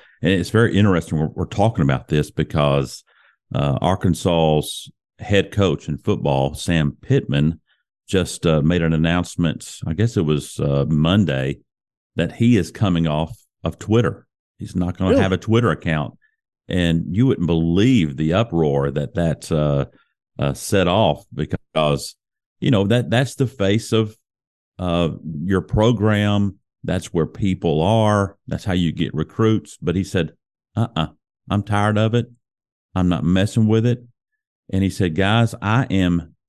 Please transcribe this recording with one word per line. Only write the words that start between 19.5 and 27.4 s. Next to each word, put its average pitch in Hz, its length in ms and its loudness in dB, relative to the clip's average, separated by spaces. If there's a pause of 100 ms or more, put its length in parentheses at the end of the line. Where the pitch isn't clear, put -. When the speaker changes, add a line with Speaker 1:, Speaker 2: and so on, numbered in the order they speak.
Speaker 1:
uh, 73 340 0 (520)
uh, 69 140 -2
set 92 360 0
off 87 440 2
because, 76 840 -4 (460)
you - 100 -2
know, 101 160 2
that, 117 240 0
that's 120 240 -2
the 135 120 0
face 101 460 -2
of, 110 240 0 (640)
uh, 87 320 0 (320)
your 92 200 0
program. 104 960 2 (260)
That's 87 280 -4
where 82 140 0
people 87 540 -2